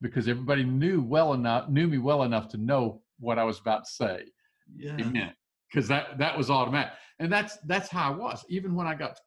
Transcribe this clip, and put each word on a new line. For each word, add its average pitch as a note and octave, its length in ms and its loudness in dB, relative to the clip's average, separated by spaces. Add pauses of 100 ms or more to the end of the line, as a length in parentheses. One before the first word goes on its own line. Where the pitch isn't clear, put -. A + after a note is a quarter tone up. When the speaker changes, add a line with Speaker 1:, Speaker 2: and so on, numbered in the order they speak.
Speaker 1:
because A#2+ 260 0
everybody C3 380 0
knew D3 360 2
well D3+ 300 4
enough, B2 380 0
knew D3+ 180 4
me D3 120 2
well C#3 240 2
enough A2+ 260 0
to - 80 -10
know A#2 440 0 (160)
what A#2 220 -2
I A2+ 60 2
was A2 140 -2
about G#2+ 260 0
to - 60 -14
say. G2 340 -4 (500)
Speaker 2:
Yeah. D3 240 -10
Speaker 1:
Amen. A2+ 320 -2 (400)
'Cause B2+ 160 2
that, C#3 300 -2
that D3 180 0
was C3+ 140 -2
automatic. C3 440 2 (260)
And E3+ 120 -2
that's, G#3+ 260 0 (100)
that's F#3+ 220 0
how D#3+ 220 0
I C#3 40 -4
was. D#3+ 340 -8
Even F#3 240 -4
when F3 140 -2
I D#3+ 80 -4
got C#3+ 220 -8
to - 100 -20